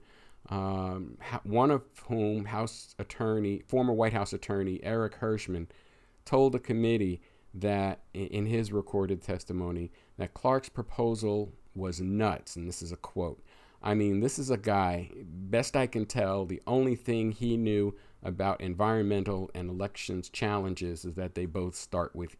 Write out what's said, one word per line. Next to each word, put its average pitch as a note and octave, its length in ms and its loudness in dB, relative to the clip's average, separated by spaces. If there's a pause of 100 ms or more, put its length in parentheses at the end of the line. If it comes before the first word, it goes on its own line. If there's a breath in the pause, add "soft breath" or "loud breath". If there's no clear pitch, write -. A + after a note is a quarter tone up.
(480 soft breath)
um, F#2+ 720 -4
ha-, - 240 -6
one A#2+ 260 6
of C#3 120 4 (260)
whom, G#2+ 380 0
House A2 520 -6
Attorney, G#2+ 680 0
former B2+ 260 2
White A2 200 4
House G2+ 200 0
Attorney G2 500 -2
Eric A2 380 -2
Hirschman, G2 460 -2 (580 soft breath)
told C3+ 280 6
the B2+ 60 0
committee A2+ 640 2 (320 soft breath)
that G2 480 0 (140)
i-, F2+ 40 -6
in G2+ 280 -2
his A2+ 260 0
recorded G2 500 0
testimony F2 680 -4 (260 soft breath)
that F#2 180 -6
Clark's C3 340 2
proposal A2 840 0 (220)
was F#2 260 -4
nuts, G2 560 0
and E2+ 100 -8
this F2+ 140 -8
is E2+ 120 -10
a F2 40 -8
quote. - 460 -6 (400 soft breath)
"I G#2 120 0
mean, G2+ 260 4
this B2 180 0
is C3+ 120 -4
a B2 60 4
guy, F#2+ 540 2 (120)
best F#2+ 540 -2
I C3 100 4
can A2 200 0
tell, G2 400 0
the F2+ 200 -6
only B2+ 300 4
thing A2+ 360 0
he A#2 240 0
knew G#2 380 2 (280 loud breath)
about F#2+ 380 0
environmental G2+ 920 2
and F2+ 140 -6
elections F#2 600 -6
challenges F#2+ 760 -2
is E2+ 100 -6
that F2+ 200 -6
they F2+ 120 -2
both F2+ 280 -4
start - 420 -4
with E2+ 240 -8